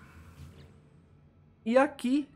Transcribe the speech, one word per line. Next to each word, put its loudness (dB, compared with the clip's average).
E 2
aqui, 0